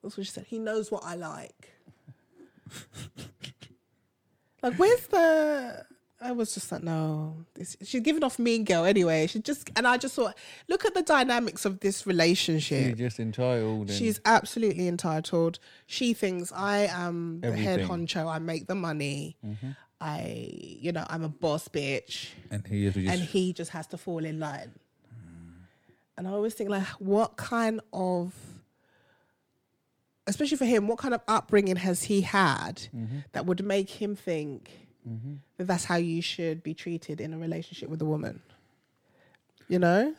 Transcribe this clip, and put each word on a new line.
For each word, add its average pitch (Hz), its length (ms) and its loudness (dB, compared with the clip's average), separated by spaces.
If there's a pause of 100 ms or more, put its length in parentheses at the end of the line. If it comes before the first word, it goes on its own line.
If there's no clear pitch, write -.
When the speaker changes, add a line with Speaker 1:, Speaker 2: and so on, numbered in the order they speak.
Speaker 1:
That's 202 140 -10
what 196 100 -6
she - 60 -10
said. 190 140 -12
"He 226 120 -8
knows 220 320 -4
what 208 140 -4
I 175 120 -8
like." - 560 -14 (960)
<laughs> - 40 -20 (1900)
Like, 247 140 -2
where's 415 320 6
the, 302 760 4 (360)
I 247 120 -6
was 240 200 -2
just - 200 -8
like, 175 100 -6
"No." 156 640 -4 (100)
This, - 300 -12
she's 247 160 -2
giving 302 240 2
off 247 160 -2
Mean 233 240 4
Girl 170 200 4
anyway. 170 440 6
She 226 100 -4
just, - 380 -6
and 233 100 4
I 247 120 6
just - 180 -4
thought, 220 200 0 (320)
look 359 160 0
at 381 100 2
the 359 80 2
dynamics 247 600 2
of 190 140 0
this 196 300 -2
relationship. 165 800 4
Speaker 2:
She's 113 100 -2
just 120 220 -2
entitled 110 680 0
and - 80 -2
Speaker 1:
She's 214 280 0
absolutely 208 640 4
entitled. 165 720 0 (260)
She 240 260 0
thinks, 185 400 -2
"I 202 380 2
am 170 500 -4
the - 140 -2
head 180 260 2
Speaker 2:
Everything. 170 280 -2
Speaker 1:
honcho. 160 200 -2
I 160 120 -4
make 160 260 -6
the 185 80 -4
money. 151 600 -4 (100)
Speaker 2:
Mm-hmm. 104 240 -8 (300)
Speaker 1:
I, 156 480 -8 (320)
you 170 100 -4
know, 165 180 -6
I'm 165 140 -6
a 160 60 -4
boss 151 400 -2
bitch." - 640 -4 (200)
Speaker 2:
And 104 160 -6
he 101 200 0
is 95 80 2
just 95 140 0
Speaker 1:
And 180 120 2
he 185 320 0
just 165 180 -8
has 170 180 -10
to 185 80 -10
fall 165 280 -6
in 156 160 -6
line. 147 320 -8 (420)
Speaker 2:
Mm. 85 380 -20 (640)
Speaker 1:
And 185 100 -8
I 190 60 -4
always 214 220 -2
think, 202 160 -4
like, 196 160 0 (120)
what 202 380 2
kind 226 440 0 (120)
of, 180 400 -2 (1900)
especially 285 320 0
for 262 80 2
him, 220 220 4
what 240 100 0
kind 254 160 -2
of 226 120 -4
upbringing 202 500 4
has 180 280 0
he 202 160 4
had 175 640 2 (120)
Speaker 2:
Mm-hmm. 117 240 -6 (140)
Speaker 1:
that 120 140 -4
would 185 180 0
make 196 260 0
him 208 260 -6
think 151 540 -6 (380)
Speaker 2:
Mm-hmm. 117 260 -8 (220)
Speaker 1:
that 185 100 -6
that's 180 200 0
how 175 100 2
you 170 240 0
should 165 420 -4
be 156 120 -6
treated 165 480 -8
in 156 100 -8
a 160 60 -8
relationship 165 500 -8
with 156 140 -6
a - 20 -2
woman? 151 380 -4 (1200)
You 180 120 2
know? 196 400 4